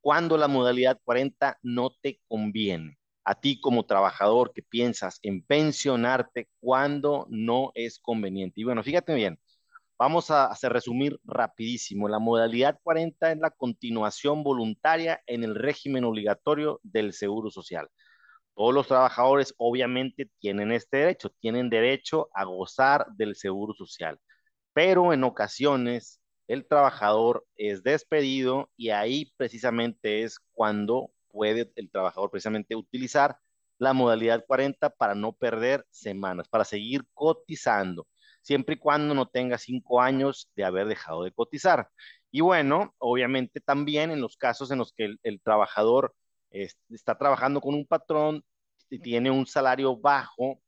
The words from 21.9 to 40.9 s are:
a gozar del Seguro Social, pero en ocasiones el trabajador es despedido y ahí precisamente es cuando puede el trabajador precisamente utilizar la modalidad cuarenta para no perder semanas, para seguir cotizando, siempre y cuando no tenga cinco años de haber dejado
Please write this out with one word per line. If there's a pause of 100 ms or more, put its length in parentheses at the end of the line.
a
gozar
del
Seguro
Social, (540)
pero
en
ocasiones (260)
el
trabajador
es
despedido
y
ahí
precisamente
es (140)
cuando (200)
puede
el
trabajador
precisamente
utilizar (420)
la
modalidad
cuarenta
para
no
perder
semanas,
para
seguir (100)
cotizando, (360)
siempre
y
cuando
no
tenga
cinco
años
de
haber
dejado